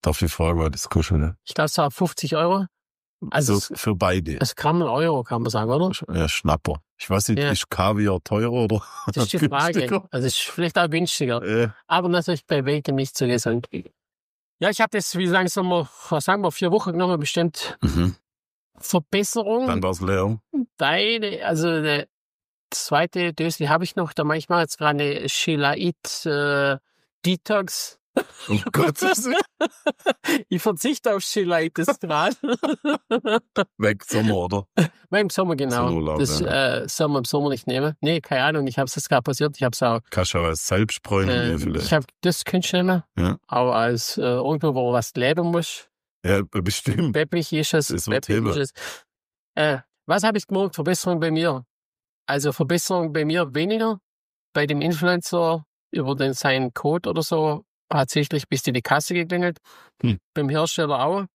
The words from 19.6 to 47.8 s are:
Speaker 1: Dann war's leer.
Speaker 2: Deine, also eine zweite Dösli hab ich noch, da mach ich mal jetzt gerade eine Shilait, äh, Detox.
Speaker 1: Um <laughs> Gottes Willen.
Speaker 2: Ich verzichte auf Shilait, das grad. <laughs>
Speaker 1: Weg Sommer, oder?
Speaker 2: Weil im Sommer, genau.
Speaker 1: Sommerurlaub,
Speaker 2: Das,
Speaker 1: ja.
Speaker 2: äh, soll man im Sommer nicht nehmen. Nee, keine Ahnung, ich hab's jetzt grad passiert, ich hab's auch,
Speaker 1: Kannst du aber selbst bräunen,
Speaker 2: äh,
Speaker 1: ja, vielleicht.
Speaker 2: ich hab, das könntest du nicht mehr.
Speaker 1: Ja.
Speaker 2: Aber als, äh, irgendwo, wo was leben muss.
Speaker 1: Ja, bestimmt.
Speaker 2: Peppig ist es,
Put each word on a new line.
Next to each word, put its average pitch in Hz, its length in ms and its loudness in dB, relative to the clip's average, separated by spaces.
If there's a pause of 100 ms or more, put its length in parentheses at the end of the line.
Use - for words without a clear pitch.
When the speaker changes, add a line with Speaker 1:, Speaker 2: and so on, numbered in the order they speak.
Speaker 1:
Dann 98 160 0
war's 92 180 -2
leer. 98 380 0 (380)
Speaker 2:
Deine, 202 680 -2
also 165 220 0
eine 151 400 0 (640)
zweite 170 600 0
Dösli 160 340 -2
hab 160 160 2
ich - 120 -6
noch, 170 180 -2
da 160 100 -2
mach 151 120 0
ich 160 140 -8
mal 175 120 2
jetzt - 180 -4
gerade 147 240 0
eine 143 260 -2
Shilait, 151 960 -2
äh, 143 520 0 (460)
Detox. 185 760 -2 (500)
Speaker 1:
Um 104 160 2
<laughs> 247 80 -8
Gottes 339 520 2
Willen. - 1200 -2
Speaker 2:
Ich 180 120 -2
verzichte 220 540 0
auf 190 80 -4
Shilait, 175 540 0
das 180 220 2
grad. 165 420 0
<laughs> - 1400 -2
Speaker 1:
Weg 104 260 0
Sommer, 110 320 2
oder? 95 320 -2 (420)
Speaker 2:
Weil 202 120 4
im 202 80 2
Sommer, 180 260 0
genau. 123 320 0
Speaker 1:
Sommerurlaub, 80 320 0
Speaker 2:
Das, 139 200 2
Speaker 1:
ja. 135 420 0
Speaker 2:
äh, - 80 -8
soll - 200 0
man 143 100 2
im 120 60 -4
Sommer 143 240 0
nicht 131 180 -4
nehmen. 139 340 0
Nee, 160 200 0
keine 131 220 0
Ahnung, 147 240 0
ich 120 120 -4
hab's 135 160 -2
jetzt - 140 -6
grad 127 140 4
passiert, 147 340 -2
ich - 60 -2
hab's 123 180 0
auch, 117 280 2
Speaker 1:
Kannst - 240 0
du 87 60 2
aber 85 160 2
selbst 101 480 0
bräunen, 98 260 2
Speaker 2:
äh, - 220 2
Speaker 1:
ja, 80 60 0
vielleicht. 76 280 -2
Speaker 2:
ich - 80 2
hab, 151 100 4 (180)
das 175 220 0
könntest - 300 -2
du 180 40 2
nicht 180 80 2
mehr. 185 200 2 (120)
Speaker 1:
Ja. 90 200 0 (100)
Speaker 2:
Aber 123 280 2
als, 117 420 0
äh, 214 40 -2
irgendwo, 139 540 0
wo 123 180 0
was 120 220 0
leben 156 320 2
muss. 170 400 -2 (380)
Speaker 1:
Ja, 98 160 4 (100)
bestimmt. 107 640 0
Speaker 2:
Peppig 156 400 0
ist 156 200 0
es, 151 160 2